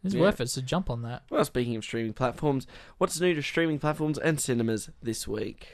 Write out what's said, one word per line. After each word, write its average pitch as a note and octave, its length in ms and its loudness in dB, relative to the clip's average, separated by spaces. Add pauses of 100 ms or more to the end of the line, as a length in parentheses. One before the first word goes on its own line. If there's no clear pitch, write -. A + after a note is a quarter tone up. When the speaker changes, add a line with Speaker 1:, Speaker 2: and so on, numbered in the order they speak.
Speaker 1:
It's F#3+ 120 0
Speaker 2:
Yeah. E3 60 6
Speaker 1:
worth G3+ 180 4
it, A#2+ 100 -2
so C3+ 100 -4
jump C#3+ 300 -2
on A#2 120 -2
that. A#2 280 -8
Speaker 2:
Well, D#4 140 4
speaking A#2+ 320 0
of G#2+ 80 -6
streaming A2+ 280 -2
platforms, C3 540 0 (320)
what's F3 220 2
new F3+ 140 4
to D3 80 0
streaming D#3+ 360 2
platforms D3+ 400 0
and D#3 220 2
cinemas A#2 500 0 (100)
this A2+ 280 -4
week? - 460 -6